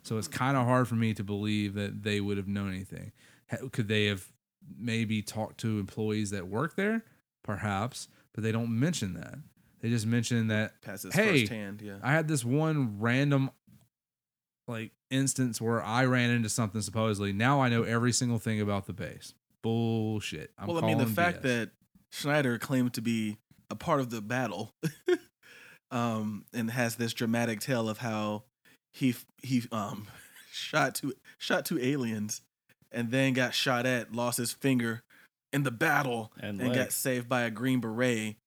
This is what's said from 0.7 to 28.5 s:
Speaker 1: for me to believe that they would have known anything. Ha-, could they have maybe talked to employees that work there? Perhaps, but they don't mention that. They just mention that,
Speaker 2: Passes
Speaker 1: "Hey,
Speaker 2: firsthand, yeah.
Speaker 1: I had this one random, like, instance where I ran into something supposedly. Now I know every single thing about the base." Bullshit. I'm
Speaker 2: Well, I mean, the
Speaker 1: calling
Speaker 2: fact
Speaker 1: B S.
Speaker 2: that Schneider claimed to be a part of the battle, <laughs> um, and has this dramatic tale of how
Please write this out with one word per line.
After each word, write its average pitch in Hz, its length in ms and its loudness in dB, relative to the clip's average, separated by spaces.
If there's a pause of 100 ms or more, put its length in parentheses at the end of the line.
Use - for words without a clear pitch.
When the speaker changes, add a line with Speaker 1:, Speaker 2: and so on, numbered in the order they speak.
Speaker 1:
for 120 80 -2
me 113 180 2
to 104 100 -6
believe 104 500 -2
that 104 280 -4
they 104 180 0
would 101 160 -2
have 98 120 -4
known 98 260 -2
anything. 92 380 -10 (380)
Ha-, 127 200 -6
could 104 180 -2
they 107 180 4
have 101 220 -2 (480)
maybe 110 460 -2
talked - 380 -8
to 110 180 -2
employees 107 520 -2
that 92 180 -6
work 123 260 -4
there? 220 300 0 (380)
Perhaps, 104 640 -4 (260)
but 104 80 -6
they 110 100 0
don't 117 260 0
mention 123 360 0
that. - 240 -12 (420)
They 113 80 -2
just 113 180 0
mention 117 420 2
that, 107 340 0
Speaker 2:
Passes 98 320 -8
Speaker 1:
"Hey, 190 260 4
Speaker 2:
firsthand, 104 400 -4
yeah. 101 220 -12
Speaker 1:
I 127 100 2
had 156 160 2
this 139 160 0
one 135 560 0
random, 135 500 2 (1160)
like, 113 240 -8 (180)
instance 131 500 2
where 113 220 2
I 113 220 4
ran 123 260 6
into 117 180 4
something 107 320 0
supposedly. 101 520 0
Now 123 280 4
I 127 80 4
know 117 140 4
every 117 300 2
single 120 260 2
thing 110 220 0
about 101 260 0
the - 60 -8
base." - 420 -10 (280)
Bullshit. 113 960 0
I'm 101 100 -8
Speaker 2:
Well, 170 100 0
I 165 80 2
mean, - 120 4
the - 60 4
Speaker 1:
calling 110 100 0
Speaker 2:
fact 175 280 2
Speaker 1:
B 135 60 0
S. 123 80 4
Speaker 2:
that 110 140 -2 (400)
Schneider 143 480 2
claimed 127 360 0
to 120 80 -4
be 110 360 0 (320)
a 104 60 -8
part 151 240 2
of 123 100 -2
the 113 100 -4
battle, 110 540 -4 (320)
<laughs> - 840 -6
um, 110 640 -2
and 117 180 -2
has 120 260 0
this 117 160 -2
dramatic 117 480 0
tale 117 280 0
of 107 100 -6
how 107 460 -4 (480)